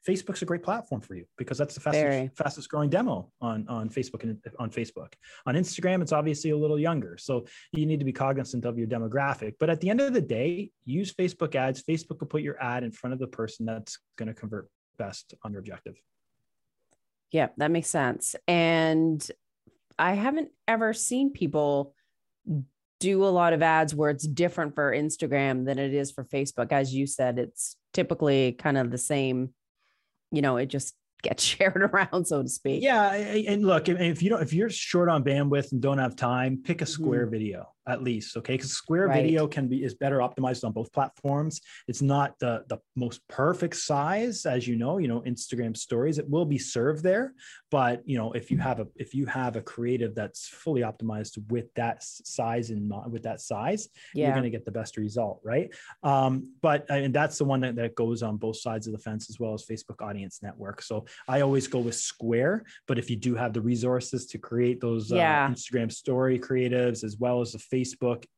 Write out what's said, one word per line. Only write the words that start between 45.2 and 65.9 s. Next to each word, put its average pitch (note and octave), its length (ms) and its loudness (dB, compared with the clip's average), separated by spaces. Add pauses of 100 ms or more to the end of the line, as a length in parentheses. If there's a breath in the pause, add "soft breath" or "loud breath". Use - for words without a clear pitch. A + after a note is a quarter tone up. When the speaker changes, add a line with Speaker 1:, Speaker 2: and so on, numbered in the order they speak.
Speaker 1:
Instagram A#2+ 560 -4
stories, C#3 420 0
it - 80 -4
will D#3 200 2
be D3 100 0
served D3 460 0
there. G#3+ 320 2 (360 loud breath)
But, B2 380 4
you C3+ 80 0
know, A2+ 160 -2
if A#2+ 180 -6
you D3 60 2
have B2+ 240 0
a, G#2 60 -4 (100)
if - 180 -10
you C3+ 120 0
have A#2+ 300 -2
a G#2+ 40 -2
creative A#2+ 540 -2
that's G#2 340 -8
fully D3 320 -2
optimized A2 560 -4 (140)
with A#2 240 -2
that A#2 220 -2
s-, - 280 -16
size A#2 460 -2
and G#2 180 -4
not G#2+ 220 -6
with A2+ 140 -8
that A2 180 -6
size, C#3+ 480 -4 (240 loud breath)
you're D3 140 2
Speaker 2:
Yeah. C3+ 60 4
Speaker 1:
gonna B2+ 140 0
get A2+ 160 -6
the G#2+ 80 -8
best A2 240 -6
result. G#2+ 480 -4
Right. C#3 240 0 (340 loud breath)
Um, C3+ 500 2 (100)
but, D3 280 2
uh, C#3+ 40 0
and C#3 200 0
that's D3+ 220 2
the D3 80 0
one C3+ 160 2
that, B2+ 160 -2
that A#2 200 -2
goes A#2 260 0
on G#2+ 160 -4
both A2 180 -4
sides A2+ 300 -6
of A2 80 -6
the G#2+ 40 -10
fence, A2 300 -8
as G#2+ 100 -16
well A2+ 140 -4
as G#2+ 140 -8
Facebook - 340 -12
Audience G2+ 420 -10
Network. G2+ 380 -12
So G#2+ 240 -8 (240 loud breath)
I C3 140 2
always C#3 260 2
go B2+ 120 0
with A#2 160 -2
Square, B2+ 680 0 (240 loud breath)
but B2 100 0
if - 120 -6
you A#2 60 0
do B2 180 0
have A#2 180 -2
the A2+ 80 -2
resources B2 680 0
to A2+ 100 -12
create A#2+ 420 0
those, A2+ 320 -2
uh, E3 40 4
Speaker 2:
Yeah. D3+ 340 4
Speaker 1:
Instagram A#2+ 420 -2